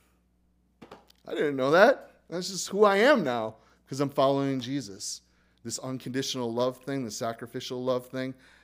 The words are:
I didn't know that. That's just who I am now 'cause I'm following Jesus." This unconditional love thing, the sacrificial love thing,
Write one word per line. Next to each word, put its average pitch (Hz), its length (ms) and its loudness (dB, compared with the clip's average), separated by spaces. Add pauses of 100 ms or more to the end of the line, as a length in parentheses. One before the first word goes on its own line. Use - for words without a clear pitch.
(1300)
I - 80 -10
didn't 147 220 -2
know 131 140 0
that. 202 420 6 (160)
That's 180 200 -8
just 185 200 -8
who 196 160 4
I 196 140 6
am 233 260 6
now 117 320 -2 (320)
'cause 139 120 -6
I'm 139 100 0
following 139 500 2
Jesus." 117 640 -8 (400)
This 110 160 -10
unconditional 131 720 -4
love 123 320 0
thing, 139 200 -4
the 110 60 -8
sacrificial 123 760 -8
love 127 220 -2
thing, 131 280 -8 (300)